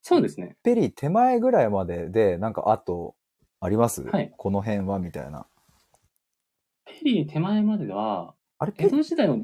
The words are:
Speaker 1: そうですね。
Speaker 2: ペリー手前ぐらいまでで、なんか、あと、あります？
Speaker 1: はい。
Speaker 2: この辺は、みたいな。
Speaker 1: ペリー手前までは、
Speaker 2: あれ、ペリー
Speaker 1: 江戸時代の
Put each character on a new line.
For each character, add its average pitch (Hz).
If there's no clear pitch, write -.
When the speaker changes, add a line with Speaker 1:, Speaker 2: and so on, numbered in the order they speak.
Speaker 1:
そ 349
う -
で 107
す -
ね。 90
Speaker 2:
ペ 233
リ 190
ー -
手 143
前 240
ぐ 247
ら 190
い 107
ま 95
で 85
で、 101
な 107
ん 104
か、 -
あ 110
と、 87
あ 92
り 107
ま 117
す？ -
Speaker 1:
は -
い。 -
Speaker 2:
こ 98
の 98
辺 104
は、 95
み 87
た 73
い 71
な。 73
Speaker 1:
ペ -
リ 190
ー 147
手 156
前 208
ま 214
で 120
は、 101
Speaker 2:
あ -
れ、 202
ペ -
リ -
ー -
Speaker 1:
江 277
戸 311
時 330
代 254
の 117